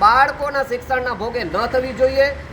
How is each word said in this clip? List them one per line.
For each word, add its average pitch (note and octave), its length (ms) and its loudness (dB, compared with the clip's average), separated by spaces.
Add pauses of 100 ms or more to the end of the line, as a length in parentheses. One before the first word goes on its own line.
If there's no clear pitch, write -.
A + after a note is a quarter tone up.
બાળકોના C#4 680 2
શિક્ષણના B3 520 -4
ભોગે A#3 220 -4
ન E3+ 120 -6 (160)
થવી B3+ 260 0
જોઈએ. C4+ 280 4 (260)